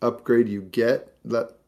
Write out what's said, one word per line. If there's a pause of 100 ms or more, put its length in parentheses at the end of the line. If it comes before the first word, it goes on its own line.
upgrade
you
get,
that, (120)